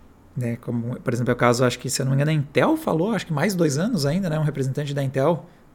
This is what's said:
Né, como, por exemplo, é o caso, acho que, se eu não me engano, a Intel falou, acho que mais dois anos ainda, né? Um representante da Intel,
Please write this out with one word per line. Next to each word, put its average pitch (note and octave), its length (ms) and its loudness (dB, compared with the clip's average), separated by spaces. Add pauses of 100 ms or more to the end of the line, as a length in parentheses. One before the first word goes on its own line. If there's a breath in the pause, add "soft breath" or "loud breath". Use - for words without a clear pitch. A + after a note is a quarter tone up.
(360)
Né, A#2+ 240 -4
como, A#2+ 400 -6
por B2 140 -2
exemplo, A#2 160 0
é A#2+ 40 2
o - 20 2
caso, A#2+ 280 4
acho A#2+ 140 2
que, C3+ 100 -8
se C3 140 -2
eu - 20 -2
não C3+ 60 0
me C3+ 60 2
engano, D3 140 2
a D#3+ 40 2
Intel D#3 420 2
falou, F3+ 360 0
acho F3+ 140 -4
que E3 60 -6
mais E3+ 220 0
dois D3+ 240 2
anos F#3 260 0
ainda, E3+ 240 0
né? D#3 100 -2
Um D3+ 60 0
representante C#3+ 480 -2
da C#3+ 100 -2
Intel, C3+ 440 0 (280 soft breath)